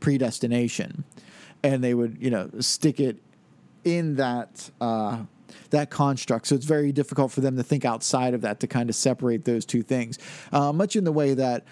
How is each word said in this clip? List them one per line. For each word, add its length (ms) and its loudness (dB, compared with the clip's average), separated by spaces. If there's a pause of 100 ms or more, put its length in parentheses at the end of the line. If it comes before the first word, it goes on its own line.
predestination. 1040 0 (580)
And 200 2
they 120 2
would, 260 0
you 80 -2
know, 300 -2
stick 400 0
it 200 0 (680)
in 320 0
that, 520 -4 (120)
uh, 380 -2 (520)
that 200 2
construct. 580 0
So 80 4
it's 80 -2
very 260 2
difficult 400 0
for 100 -4
them 160 0
to 60 0
think 220 0
outside 500 0
of 60 -2
that 200 -2
to 60 -4
kind 240 0
of 60 -2
separate 480 0
those 200 0
two 180 0
things. 360 -4 (340)
Uh, 200 2
much 240 0
in 80 2
the 80 2
way 220 4
that 380 0